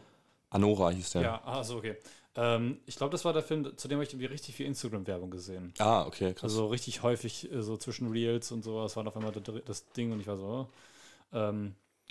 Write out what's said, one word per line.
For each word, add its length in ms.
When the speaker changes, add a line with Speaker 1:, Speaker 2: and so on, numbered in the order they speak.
Speaker 1:
Anora 420
hieß 200
der. 120
Speaker 2:
Ja, 200
ah, 200
so, 140
okay. 200
Ähm, 500
ich 100
glaub, 160
das 140
war 80
der 100
Film, 320
zu 140
dem 100
hab 40
ich 100
irgendwie 140
richtig 280
viel 100
Instagram-Werbung 640
gesehen. 500
Speaker 1:
Ah, 260
okay, 280
krass. 100
Speaker 2:
Also 240
richtig 360
häufig, 480
äh, 100
so 140
zwischen 360
Reels 420
und 100
sowas 320
war 100
auf 120
einmal 160
der 80
Dr-, 180
das 320
Ding 220
und 80
ich 60
war 100
so, 320
äh, 40
ähm, 260